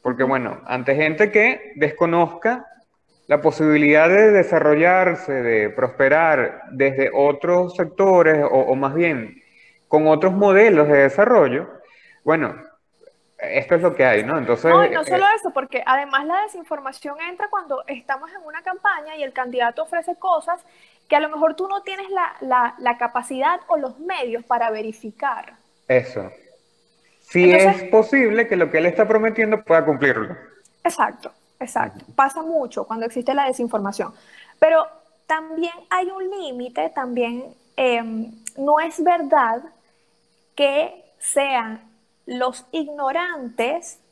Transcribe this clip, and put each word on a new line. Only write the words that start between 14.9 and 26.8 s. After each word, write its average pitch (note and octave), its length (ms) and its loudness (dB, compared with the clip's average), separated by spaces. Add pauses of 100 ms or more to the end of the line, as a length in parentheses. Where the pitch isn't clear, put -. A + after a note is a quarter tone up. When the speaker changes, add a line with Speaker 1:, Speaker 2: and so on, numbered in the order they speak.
Speaker 2:
no D#4+ 100 -2
Speaker 1:
eh, D#4 40 -4
Speaker 2:
solo F#4 200 0 (100)
eso, F#4+ 160 -6
porque C4+ 340 -6
además C#4 400 -2
la F4 180 -2
desinformación D4 760 -12
entra F4+ 300 -10
cuando C#4+ 380 -6
estamos C#4 440 -10
en F#4 140 -20
una D#4 160 -14
campaña F4 560 -10
y D4 60 -8
el C4+ 100 -10
candidato B3 500 -4
ofrece E4 320 -6
cosas F4 460 -4 (480)
que D4 80 2
a - 20 4
lo D#4 80 -4
mejor D#4 280 -2
tú F#4 120 -6
no G4 140 -6
tienes F#4+ 300 -12
la, F#4 280 -2
la, B3 400 0
la B3 180 -4
capacidad C4+ 680 -4
o F4 80 0
los C4 240 -6
medios C4+ 460 -6
para A#3 240 -2
verificar. A3 840 -8 (300)
Speaker 1:
Eso. A#2+ 460 -2 (1000)